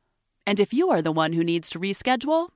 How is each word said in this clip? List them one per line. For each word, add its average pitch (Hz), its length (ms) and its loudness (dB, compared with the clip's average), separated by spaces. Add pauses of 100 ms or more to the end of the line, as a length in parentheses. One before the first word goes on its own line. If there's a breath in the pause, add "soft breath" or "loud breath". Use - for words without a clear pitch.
(460)
And 202 140 2
if 202 140 0
you 339 180 2
are 185 100 2
the 160 100 0
one 160 220 0
who 165 100 2
needs 170 280 -2
to 165 80 -10
reschedule, 262 760 -2